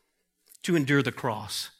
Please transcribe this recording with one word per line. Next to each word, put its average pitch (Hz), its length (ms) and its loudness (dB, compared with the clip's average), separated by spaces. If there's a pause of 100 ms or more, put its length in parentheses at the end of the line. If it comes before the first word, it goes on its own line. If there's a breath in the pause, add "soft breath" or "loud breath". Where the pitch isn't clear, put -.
(640)
to 175 120 2
endure 143 260 4
the 123 100 0
cross, 107 580 -6 (100)